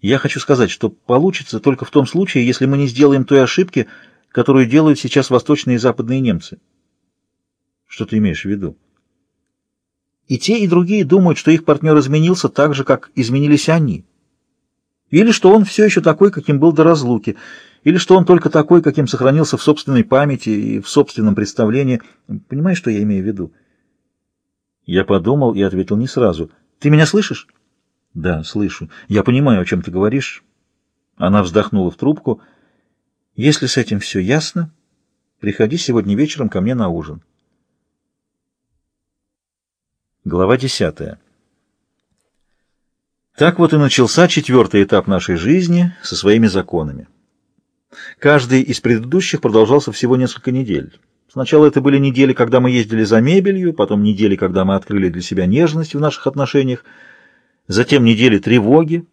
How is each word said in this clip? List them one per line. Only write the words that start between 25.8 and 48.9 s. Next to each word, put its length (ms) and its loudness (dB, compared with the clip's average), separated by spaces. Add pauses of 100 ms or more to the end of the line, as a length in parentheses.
не 100 -2
сразу. 420 -2 (300)
«Ты 100 0
меня 160 4
слышишь?» 420 -4 (680)
«Да, 300 -4
слышу. 460 -8 (180)
Я 160 0
понимаю, 380 0
о 40 -4
чём 160 -4
ты 100 -12
говоришь». 520 -4 (720)
Она 260 0
вздохнула 480 -2
в 40 -16
трубку. 460 -4 (920)
«Если 300 0
с 120 -4
этим 220 -4
всё 200 -8
ясно, 520 -4 (680)
приходи 380 -2
сегодня 380 -2
вечером 340 -4
ко 120 -4
мне 140 -2
на 120 -4
ужин». 340 -10 (3000)
Глава 340 0
десятая. 640 -6 (2250)
Так 240 0
вот 140 4
и 40 2
начался 520 2
четвёртый 540 2
этап 240 0
нашей 280 -2
жизни 680 0
со 140 -12
своими 320 2
законами. 600 -4 (1120)
Каждый 420 2
из 180 -4
предыдущих 640 -2